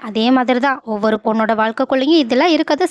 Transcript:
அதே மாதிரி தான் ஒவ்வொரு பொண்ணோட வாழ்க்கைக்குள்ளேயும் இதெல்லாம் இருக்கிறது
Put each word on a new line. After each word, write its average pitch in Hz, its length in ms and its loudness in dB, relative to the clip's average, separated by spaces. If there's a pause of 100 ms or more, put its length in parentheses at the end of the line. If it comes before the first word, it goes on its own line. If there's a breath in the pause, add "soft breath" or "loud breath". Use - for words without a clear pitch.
அதே 220 280 -2
மாதிரி 254 280 2
தான் 262 260 -2
ஒவ்வொரு 220 400 -2
பொண்ணோட 220 300 0
வாழ்க்கைக்குள்ளேயும் 262 680 0
இதெல்லாம் 254 240 0
இருக்கிறது 311 420 0